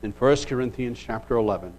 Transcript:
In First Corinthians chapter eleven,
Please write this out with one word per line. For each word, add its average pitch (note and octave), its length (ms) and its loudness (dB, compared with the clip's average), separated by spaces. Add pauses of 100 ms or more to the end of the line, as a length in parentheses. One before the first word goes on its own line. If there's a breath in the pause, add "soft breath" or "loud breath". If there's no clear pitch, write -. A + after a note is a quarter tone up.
In G#2+ 100 -6
First C#3 360 4
Corinthians B2 520 -4
chapter A2+ 360 -4
eleven, F#2+ 440 2